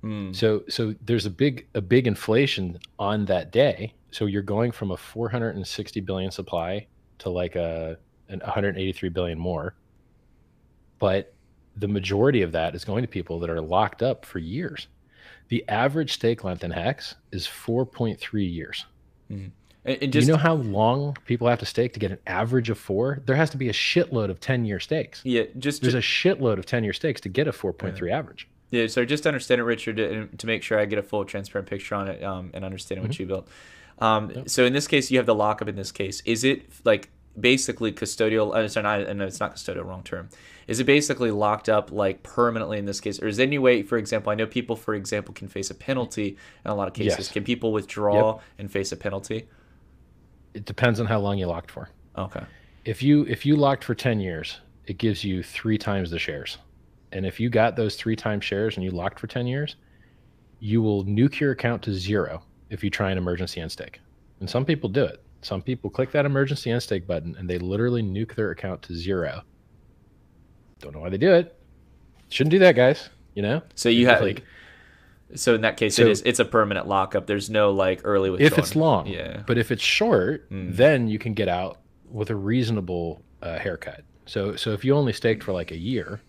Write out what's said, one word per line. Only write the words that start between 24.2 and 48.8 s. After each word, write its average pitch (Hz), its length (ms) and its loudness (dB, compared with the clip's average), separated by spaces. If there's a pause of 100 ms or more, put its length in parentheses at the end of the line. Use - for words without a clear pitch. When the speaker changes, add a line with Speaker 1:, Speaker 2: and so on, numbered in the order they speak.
Speaker 2:
of 90 100 -6
ten-year 113 400 0
stakes. - 440 -6
Speaker 1:
Yeah, 120 200 2 (140)
just 139 240 -4
Speaker 2:
There's 120 120 2
Speaker 1:
to 127 60 2
Speaker 2:
a - 20 -2
shitload 131 580 2
of 92 60 -8
ten-year 110 280 0
stakes - 280 -4
to 104 80 -8
get 135 180 0
a - 40 -2
four 92 220 -4
point 95 240 -6
three 90 120 -4
Speaker 1:
Yeah. 120 100 0
Speaker 2:
average. - 280 -14 (240)
Speaker 1:
Yeah, 117 140 2
so 120 200 0
just 147 180 -2
to 165 60 4
understand 127 300 2
it, 120 40 0
Richard, 113 360 -2
and 107 380 -4
to - 80 -10
make 113 160 -2
sure 110 180 2
I 104 60 4
get 101 140 -2
a - 40 -4
full 104 220 -4
transparent 98 420 -8
picture - 280 -6
on 98 120 -2
it, 95 160 -8
um, 92 300 -8
and 95 100 -10
understanding 95 400 -8
what 110 100 -4
Speaker 2:
Mm-hmm. 98 100 -6
Speaker 1:
you 92 40 -8
built. 95 200 -6 (500)
Um, 110 320 2
Speaker 2:
Yep. - 200 -12
Speaker 1:
so 127 160 4
in 123 80 4
this 143 140 0
case, 139 220 2
you 131 80 4
have 123 80 4
the 117 80 4
lockup 107 340 0
in 101 80 -6
this 98 160 -10
case. 98 320 -8
Is 113 200 0
it, 135 260 2 (160)
like, 104 240 4 (300)
basically 123 520 2
custodial? 110 600 0
Uh, 110 140 2
sorry, 107 160 -2
not, 104 320 0
no, 98 100 -4
it's 95 140 -10
not - 160 -4
custodial, 90 300 -8
wrong 92 180 -12
term. 92 260 -10 (380)
Is 110 120 -4
it 127 40 2
basically 139 480 4
locked 107 360 0
up, 107 240 2
like, 95 300 -2
permanently 113 560 -2
in 101 80 -6
this 98 160 -6
case? 101 180 -6
Or - 80 -4
is 104 100 -2
there 131 100 4
any 143 100 0
way, 127 240 6
for 117 160 -2
example, 107 340 -2
I 104 40 0
know 110 100 -2
people, 120 300 -4
for 110 180 -4
example, 101 400 -4
can 98 140 -14
face 98 240 -8
a - 40 -14
penalty 113 640 -4 (260)
in - 80 -8
a 104 40 -2
lot 98 120 -2
of 92 60 -8
cases. 104 240 0
Speaker 2:
Yes. - 140 -8
Speaker 1:
Can 104 120 -4
people 117 300 -2
withdraw 104 600 2
Speaker 2:
Yep. - 80 -20 (160)
Speaker 1:
and 101 120 -10
face 98 200 -2